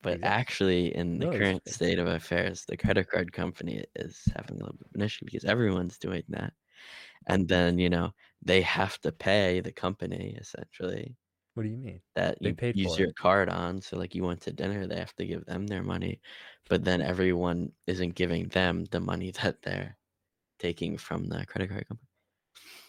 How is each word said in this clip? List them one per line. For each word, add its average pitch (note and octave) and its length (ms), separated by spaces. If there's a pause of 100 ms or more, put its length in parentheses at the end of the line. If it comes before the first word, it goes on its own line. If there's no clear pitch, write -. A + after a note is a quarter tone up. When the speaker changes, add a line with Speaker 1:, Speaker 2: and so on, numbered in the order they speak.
Speaker 1:
but F2 160
Speaker 2:
Exactly. E2+ 60
Speaker 1:
actually, F#2+ 720
in E2+ 240
the D#3 80
Speaker 2:
No, F3 60
it A2 60
was G2 120
Speaker 1:
current - 160
Speaker 2:
free. - 80
Speaker 1:
state F2+ 240
of F2 80
affairs, F2+ 580
the - 100
credit G2 340
card F2+ 220
company E2+ 540 (100)
is - 400
having - 220
a - 60
little - 140
bit - 100
of - 80
an G2 60
issue - 240
because - 200
everyone's F#2+ 540
doing F2 300
that. - 240 (720)
And F#2 220
then, F2 300
you F2+ 100
know, F2 240 (280)
they F#2 220
have - 380
to - 100
pay F#2 500
the F2+ 120
company, F#2 680
essentially, - 760 (380)
Speaker 2:
What A2+ 80
do G#2+ 60
you A2+ 80
mean? B2+ 240 (140)
Speaker 1:
that F#2 280
Speaker 2:
They F2 80
Speaker 1:
you - 20
Speaker 2:
paid A#2 260
Speaker 1:
use F2 180
Speaker 2:
for - 20
Speaker 1:
your F#2 100
Speaker 2:
it. E2 100
Speaker 1:
card F#2 300
on. F2+ 320
So, - 160
like, F2+ 180
you F2+ 80
went F2 200
to F2 100
dinner, G2 340
they E2+ 120
have - 180
to F#2+ 80
give E2+ 200
them F#2 220
their F#2+ 160
money. F2+ 380 (480)
But F2+ 160
then F2+ 160
everyone F2 720 (140)
isn't F2+ 280
giving F2 340
them F2 360
the - 160
money F2+ 300
<laughs> - 120
that - 200
they're F#2+ 340 (640)
taking E2+ 380
from F2 320
the E2+ 180
credit G2 220
card - 180
company. - 200 (800)